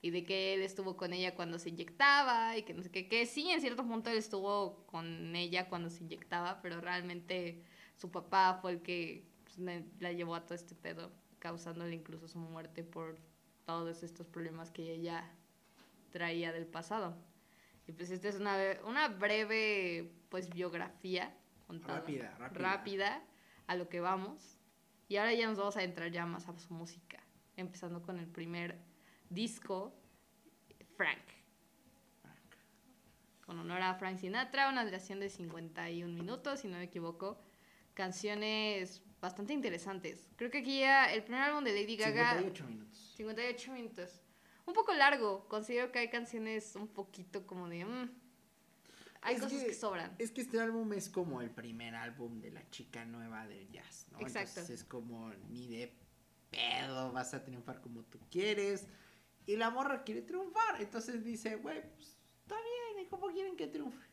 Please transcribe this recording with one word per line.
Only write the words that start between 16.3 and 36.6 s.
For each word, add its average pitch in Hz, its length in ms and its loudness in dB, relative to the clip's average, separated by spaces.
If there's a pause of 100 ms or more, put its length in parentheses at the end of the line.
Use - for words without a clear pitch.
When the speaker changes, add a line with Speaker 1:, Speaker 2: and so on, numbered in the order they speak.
Speaker 1:
del 165 140 -4
pasado. 170 480 -2 (720)
Y - 60 -14
pues 175 200 -8
esta 185 160 -2
es 202 80 -2
una, 196 200 2 (300)
una 277 220 4
breve, 208 1040 2 (160)
pues, 185 200 -4
biografía 180 880 -2 (300)
contada. 165 320 -4
Speaker 2:
Rápida, 143 400 -6
rápida. 135 240 -8
Speaker 1:
Rápida, 196 600 0 (440)
a 180 80 0
lo 180 140 -2
que 175 120 -4
vamos. 190 600 -2 (480)
Y 202 80 0
ahora 220 180 4
ya 233 140 4
nos 214 100 2
vamos 202 180 2
a 202 60 2
entrar 170 300 0
ya 170 120 0
más 170 240 -4
a 170 100 -10
su - 160 -14
música, - 460 -12 (360)
empezando 175 440 -8
con 180 200 -6
el 165 80 -8
primer 170 500 -6 (520)
disco, 196 640 -2 (1040)
Frank. 160 220 2 (1040)
Speaker 2:
Frank. - 140 -20 (1080)
Speaker 1:
Con 175 140 -10
honor 170 240 -2
a 185 140 4
Frank 190 220 -4
Sinatra, 254 500 2
una 262 160 2
duración 190 340 -4
de 196 100 -2
cincuenta 165 600 -8
y 170 140 -4
un 175 100 -4
minutos, 254 460 -4